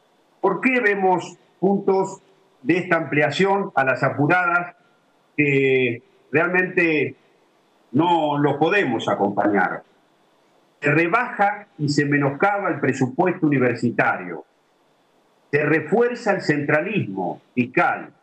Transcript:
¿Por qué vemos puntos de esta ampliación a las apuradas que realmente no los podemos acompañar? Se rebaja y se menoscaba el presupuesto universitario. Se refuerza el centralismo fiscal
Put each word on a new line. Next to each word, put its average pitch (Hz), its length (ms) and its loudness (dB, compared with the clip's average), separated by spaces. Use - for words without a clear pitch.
¿Por 185 200 0
qué 254 200 0
vemos 190 580 0
puntos 190 600 0
de 160 160 0
esta 175 180 0
ampliación 151 800 0
a 135 80 2
las 131 180 0
apuradas 170 720 0
que 135 640 2
realmente 170 840 0
no 151 460 2
los 143 180 0
podemos 156 520 0
acompañar? 101 760 -2
Se 143 100 -2
rebaja 202 800 0
y 147 120 -2
se 143 160 2
menoscaba 165 640 0
el 147 100 -6
presupuesto 151 640 0
universitario. 117 1000 0
Se 147 100 0
refuerza 202 720 0
el 180 100 -4
centralismo 147 1000 -2
fiscal 123 560 -2